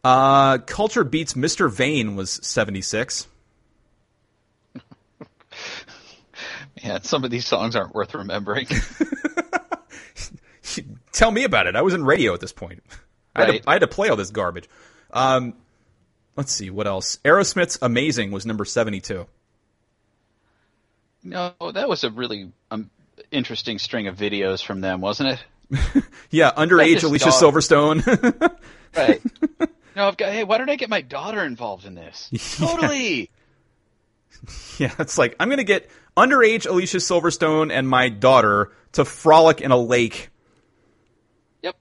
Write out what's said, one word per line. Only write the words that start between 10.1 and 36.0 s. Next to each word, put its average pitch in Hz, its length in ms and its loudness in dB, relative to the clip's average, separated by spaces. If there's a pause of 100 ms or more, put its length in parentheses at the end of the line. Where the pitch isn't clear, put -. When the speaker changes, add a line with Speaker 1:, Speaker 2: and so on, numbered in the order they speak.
Speaker 1:
Tell 226 200 4
me 233 120 0
about 117 240 2
it. 92 80 -4
I 123 60 2
was 180 120 2
in 160 120 -2
radio 135 280 2
at 87 60 -6
this - 140 -12
point. 87 280 -18 (540)
I - 60 0
had - 40 6
to, 107 60 2
Speaker 2:
Right. - 160 -2
Speaker 1:
I 147 60 4
had 180 80 4
to - 60 4
play 208 220 -2
all 127 60 2
this 101 160 -6
garbage. 90 380 -6 (420)
Um, 127 440 0 (840)
let's 139 160 -6
see, 95 160 -8
what 101 180 -4
else? 95 380 -4
Aerosmith's 180 560 2
Amazing 120 500 -2
was 98 140 -8
number 107 200 -6
seventy-two. 101 600 -6 (2000)
Speaker 2:
No, 180 300 -8 (200)
that 254 160 -4
was 175 140 -2
a 123 60 -2
really, 110 420 -10 (200)
um, 110 180 -10 (400)
interesting 117 480 -6
string 107 300 -6
of 92 100 -8
videos 98 460 -4
from 98 180 -8
them, 92 200 -4
wasn't 104 280 -2
it? 127 140 -8 (280)
Speaker 1:
<laughs> - 580 -4
Yeah, 156 220 4
underage 165 500 6
Speaker 2:
Got - 0 -
this - 20 0
Speaker 1:
Alicia 147 280 2
Speaker 2:
dog. - 20 6 (200)
Speaker 1:
Silverstone. 160 1120 2
<laughs> - 40 -20 (260)
Speaker 2:
Right. 311 280 2 (760)
No, 202 120 2
I've 190 100 -2
got, 202 160 -2
hey, 220 100 -4
why 208 140 2
don't 262 120 -2
I 294 60 0
get 240 140 -6
my 202 120 -2
daughter 156 440 -8
involved 110 400 -10
in 92 100 -18
this? 82 340 -20
Speaker 1:
<laughs> - 300 -8
Yeah. 165 80 0
Speaker 2:
Totally. 262 640 -2 (1500)
Speaker 1:
Yeah, 135 220 -4
it's - 180 -4
like, 123 220 0
"I'm 202 100 -2
gonna 277 140 -2
get 190 260 -2 (280)